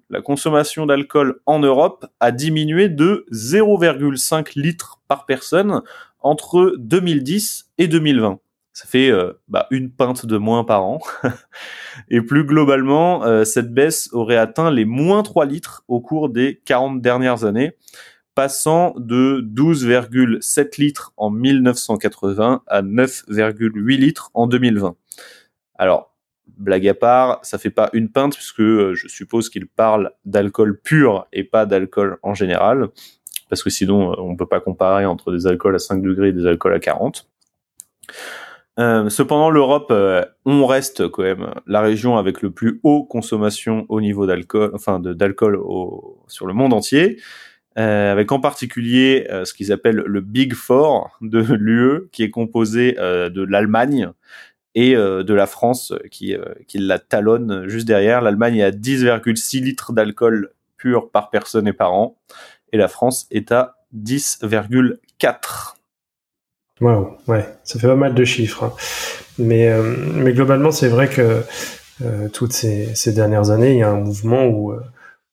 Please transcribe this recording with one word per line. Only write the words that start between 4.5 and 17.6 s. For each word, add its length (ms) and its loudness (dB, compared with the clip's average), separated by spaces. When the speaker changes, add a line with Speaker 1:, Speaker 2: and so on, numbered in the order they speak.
Speaker 1:
litres 540 -6
par 180 -4
personne 560 -2
entre 580 2
deux 220 -2
mille 240 -2
dix 540 -6
et 100 2
deux 120 2
mille 200 2
vingt. 180 -2
Ça 140 -20
fait, 240 2
euh, 220 2
bah, 220 -2
une 200 -4
pinte 340 -2
de 120 -2
moins 260 0
par 220 0
an. 160 -6
<laughs> 840 -10
Et 140 2
plus 220 0
globalement, 800 2
euh, 200 4
cette 300 -2
baisse 380 0
aurait 240 0
atteint 340 0
les 140 2
moins 400 0
trois 200 0
litres 440 -10
au 120 -2
cours 280 -4
des 360 -2
quarante 380 0
dernières 420 0
années, 280 0